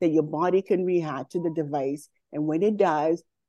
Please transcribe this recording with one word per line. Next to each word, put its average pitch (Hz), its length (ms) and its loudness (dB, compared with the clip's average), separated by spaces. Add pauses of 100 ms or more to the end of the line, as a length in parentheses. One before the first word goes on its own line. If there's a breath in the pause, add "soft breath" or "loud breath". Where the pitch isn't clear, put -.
that 170 100 2
your 156 120 4
body 175 400 0
can 185 220 0
react 156 480 -2
to 175 80 -2
the 165 100 -2
device. 147 580 -4 (240)
And 151 140 -4
when 160 160 0
it 208 140 2
does, 165 480 2 (240)